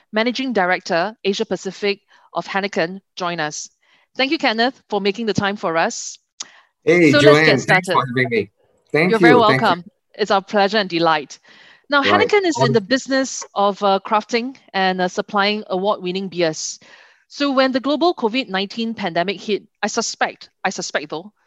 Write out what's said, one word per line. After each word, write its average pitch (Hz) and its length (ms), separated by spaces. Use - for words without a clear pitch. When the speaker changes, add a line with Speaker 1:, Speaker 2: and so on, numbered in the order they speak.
Speaker 1:
Managing 240 420
Director, 185 720
Asia 202 240
Pacific 196 540
of 170 100
Heineken, 190 560
join 175 240
us. 151 320
Thank 269 160
you, 330 40
Kenneth, 240 540
for 208 100
making 202 260
the 208 60
time 202 220
for 180 220
us. - 420
Speaker 2:
Hey, 160 300
Speaker 1:
So - 60
let's - 60
Speaker 2:
Joanne, 147 120
Speaker 1:
get 156 100
Speaker 2:
thanks 135 160
Speaker 1:
started. 185 300
Speaker 2:
for 131 120
having 127 260
me. 107 200
Thank 165 220
Speaker 1:
You're 226 80
Speaker 2:
you. 180 60
Speaker 1:
very 247 140
Speaker 2:
Thank 220 200
you. 226 60
Speaker 1:
welcome. 175 180
It's 208 200
our 196 100
pleasure 202 360
and 190 120
delight. 160 480
Now, 285 140
Speaker 2:
Right. 370 260
Speaker 1:
Heineken 415 160
is 330 140
in - 60
Speaker 2:
On - 80
Speaker 1:
the 226 80
business 262 640
of, 202 300
uh, 196 200
crafting 233 520
and, 185 260
uh, 180 60
supplying 208 600
award-winning 190 600
beers. 170 520
So 285 240
when 262 180
the 254 100
global 294 320
covid 233 360
nineteen 202 440
pandemic 180 480
hit, - 280
I - 20
suspect, - 640
I 190 60
suspect 170 400
though, 175 220